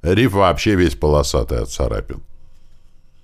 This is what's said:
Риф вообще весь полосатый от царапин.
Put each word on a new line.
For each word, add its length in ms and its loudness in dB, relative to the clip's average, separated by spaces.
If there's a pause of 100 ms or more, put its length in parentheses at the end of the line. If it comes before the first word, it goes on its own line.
Риф 300 2
вообще 420 2
весь 220 2
полосатый 640 0
от 100 -6
царапин. 520 -6 (1000)